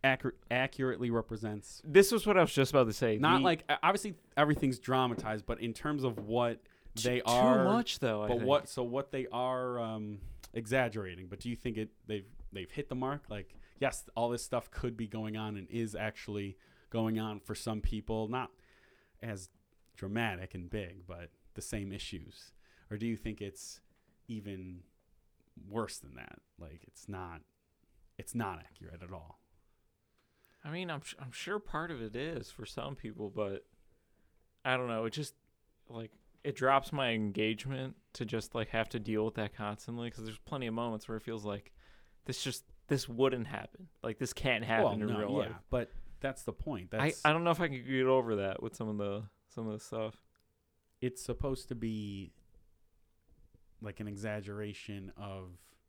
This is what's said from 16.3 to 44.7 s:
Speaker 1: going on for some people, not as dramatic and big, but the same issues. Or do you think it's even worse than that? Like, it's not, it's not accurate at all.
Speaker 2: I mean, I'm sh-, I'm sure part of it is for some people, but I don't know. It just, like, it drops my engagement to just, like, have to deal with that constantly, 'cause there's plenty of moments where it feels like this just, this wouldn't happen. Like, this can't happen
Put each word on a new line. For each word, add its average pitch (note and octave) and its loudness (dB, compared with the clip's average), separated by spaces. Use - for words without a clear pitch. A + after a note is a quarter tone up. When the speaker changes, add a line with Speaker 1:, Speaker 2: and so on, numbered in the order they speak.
Speaker 1:
going A2 2
on A2 -4
for - -6
some A2 -4
people, A2 0
not B2+ -2
as G2 -8
dramatic G2 -2
and F2+ -8
big, F#2 -6
but F2 -12
the - -8
same G2+ -6
issues. - -10
Or G#2+ -6
do A2 -2
you A2+ 2
think G#2+ -6
it's - -10
even F#2+ -8
worse G#2+ -4
than C2+ -16
that? - -16
Like, D#2+ -14
it's - -18
not, F2 -8
it's - -10
not G2+ -2
accurate E2+ -16
at F2+ -12
all. E2 -16
Speaker 2:
I D3+ -8
mean, F3 -6
I'm C#3+ -4
sh-, - -12
I'm C3 -12
sure G3+ -4
part D#3+ -4
of B2+ -6
it G#2+ -8
is C3+ -6
for - -12
some C#3 -6
people, G#2+ -8
but G2+ -4
I C3 2
don't B2+ 0
know. A2+ 0
It A2 -2
just, D3 -6
like, A2+ -10
it C#3+ -2
drops C3 4
my C3+ 2
engagement A2 0
to B2 -4
just, A2 -4
like, A2+ 0
have A2+ 2
to A#2 -2
deal G#2+ 2
with A2 -2
that G#2 -4
constantly, A#2 -6
'cause A2 -12
there's A2 -10
plenty C3+ -6
of A2+ -2
moments A#2 -4
where A2+ -4
it A2 -6
feels A2+ -6
like G2+ -6
this - -4
just, - -6
this C#3 0
wouldn't B2 2
happen. - -10
Like, A2+ -6
this B2+ -4
can't A#2 0
happen A2+ 4